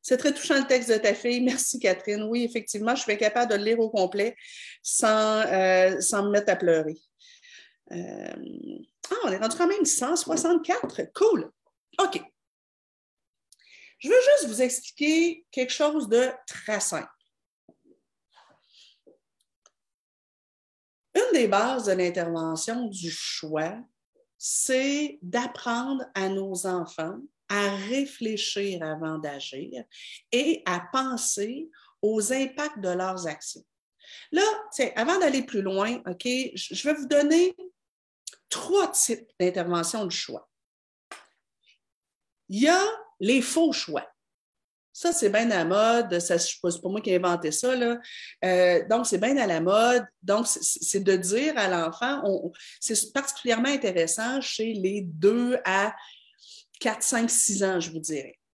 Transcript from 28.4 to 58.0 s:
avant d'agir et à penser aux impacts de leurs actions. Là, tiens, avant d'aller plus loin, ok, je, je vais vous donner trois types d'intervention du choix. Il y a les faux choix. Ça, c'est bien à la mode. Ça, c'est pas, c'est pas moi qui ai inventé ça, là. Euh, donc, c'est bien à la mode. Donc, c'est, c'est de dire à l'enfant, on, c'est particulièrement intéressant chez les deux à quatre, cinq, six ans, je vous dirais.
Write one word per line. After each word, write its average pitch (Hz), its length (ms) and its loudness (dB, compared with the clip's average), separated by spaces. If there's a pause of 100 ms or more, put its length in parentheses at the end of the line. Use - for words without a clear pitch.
avant 156 340 -6
d'agir 143 680 -10 (480)
et 285 360 2
à 180 120 -2 (120)
penser 262 800 -4 (320)
aux 220 280 2
impacts 269 480 -2
de 190 100 -2
leurs 185 360 -2
actions. - 400 -10 (640)
Là, 349 120 4 (300)
tiens, 247 220 0
avant 277 220 2
d'aller 277 240 2
plus 208 220 -4
loin, 196 420 -2
ok, 180 220 -6 (260)
je, - 220 -10
je 254 120 -4
vais 302 60 2
vous 285 140 -6
donner 302 480 4 (920)
trois 370 420 0
types - 480 0
d'intervention 180 640 0
du 170 100 -6
choix. - 320 -10 (2000)
Il 196 120 -2
y 285 60 6
a 370 160 6 (360)
les 240 220 4
faux 330 300 2
choix. - 360 -6 (840)
Ça, 339 220 0
c'est 214 160 2
bien 226 220 2
à 180 120 2
la - 20 0
mode. 202 540 2
Ça, 170 200 0
c'est - 220 -4
pas, 175 100 0
c'est 170 100 -8
pas 185 80 -4
moi 208 120 -4
qui 208 100 -2
ai 185 40 4
inventé 175 360 0
ça, 254 240 0
là. 240 220 0 (460)
Euh, 180 440 4
donc, 233 180 2
c'est 196 140 0
bien 254 180 2
à 233 100 2
la 165 140 0
mode. 226 440 4 (160)
Donc, 208 260 0
c'est, - 160 -2
c'est - 360 -2
de 190 160 4
dire 214 400 0
à 208 120 0
l'enfant, 185 580 -2
on, 185 260 -2 (300)
c'est - 320 -2
particulièrement 254 560 0
intéressant 226 720 0
chez 226 320 -4
les 196 280 -2
deux 214 640 2
à 196 300 0 (840)
quatre, - 240 -2
cinq, 233 260 0
six 196 340 2
ans, 190 160 2
je 165 120 -6
vous 160 80 -8
dirais. 156 400 -8 (140)